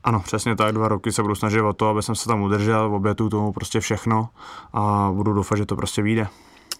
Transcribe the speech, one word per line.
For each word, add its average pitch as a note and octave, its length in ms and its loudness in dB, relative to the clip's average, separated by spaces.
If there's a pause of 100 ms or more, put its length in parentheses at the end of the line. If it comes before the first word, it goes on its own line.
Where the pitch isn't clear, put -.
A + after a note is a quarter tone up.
Ano, A2+ 160 2
přesně G#2+ 360 0
tak, A2 160 2
dva A2 160 0
roky G#2+ 240 0
se A2+ 100 0
budu G#2 140 2
snažit A2 260 2
o G#2 120 2
to, A2 140 0
aby G#2+ 160 2
jsem A2+ 120 -2
se - 120 -6
tam A2 140 2
udržel, G#2 540 2
obětuju G#2 340 0
tomu G#2 240 0
prostě - 260 -4
všechno A2 500 0 (440)
a G2+ 400 2
budu G#2 200 0
doufat, G2+ 220 0
že G#2 100 0
to G2+ 100 -4
prostě - 260 -4
vyjde. G#2+ 260 0 (520)